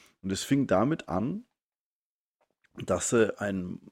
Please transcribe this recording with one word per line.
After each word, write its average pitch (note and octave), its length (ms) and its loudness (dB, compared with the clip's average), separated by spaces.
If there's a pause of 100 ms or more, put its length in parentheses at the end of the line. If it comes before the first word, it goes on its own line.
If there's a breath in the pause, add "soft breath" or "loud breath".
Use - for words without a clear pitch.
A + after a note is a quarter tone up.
(220 loud breath)
Und F#2+ 100 -4
es G2 120 -4
fing C#3 240 0
damit A2+ 420 2
an, B2+ 340 -4 (1300)
dass - 320 -2
sie A2+ 300 4
ein F#2 420 -4 (100)